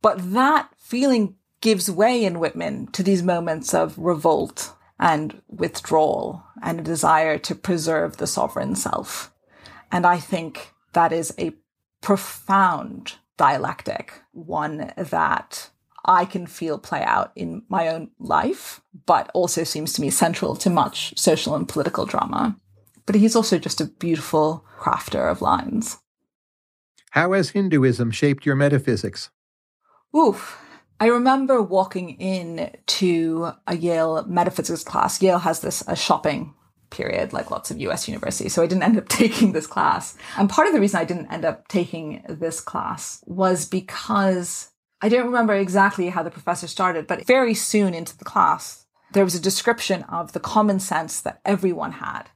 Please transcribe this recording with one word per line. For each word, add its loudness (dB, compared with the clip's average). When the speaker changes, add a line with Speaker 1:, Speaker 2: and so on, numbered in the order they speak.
Speaker 1:
But 0
that 2
feeling 0
gives 2
way 2
in -2
Whitman -4
to -4
these 2
moments -2
of 0
revolt 0
and 0
withdrawal -2
and -4
a -10
desire 2
to -6
preserve -2
the -4
sovereign -2
self. -6
And 0
I 6
think -8
that 4
is -4
a -6
profound 0
dialectic, 0
one -6
that -2
I 6
can -8
feel -6
play -6
out 0
in -8
my 0
own -6
life, -2
but 2
also 0
seems -6
to -4
me 0
central 0
to 0
much -2
social 2
and -4
political -2
drama. -2
But 0
he's 6
also 2
just -4
a 0
beautiful -2
crafter -2
of -2
lines. -2
Speaker 2:
How 2
has 2
Hinduism 2
shaped 0
your 2
metaphysics? 0
Speaker 1:
Oof. 2
I 4
remember 4
walking 0
in -4
to 0
a -4
Yale 0
metaphysics 0
class. 0
Yale 4
has -2
this, -6
a -2
shopping -2
period, -4
like -6
lots -8
of -10
U -4
S -6
universities. -6
So 2
I 4
didn't 0
end 4
up -2
<laughs> -20
taking 4
this -4
class. -2
And 4
part 4
of 4
the 4
reason 2
I 0
didn't -6
end -6
up -2
taking -4
this -6
class -8
was 0
because -2
I 2
don't 4
remember 2
exactly 2
how -4
the -6
professor -6
started, -2
but -4
very 4
soon 0
into -10
the -18
class, 0
there 6
was 0
a -6
description -2
of -8
the -6
common 2
sense -4
that -8
everyone -2
had. -10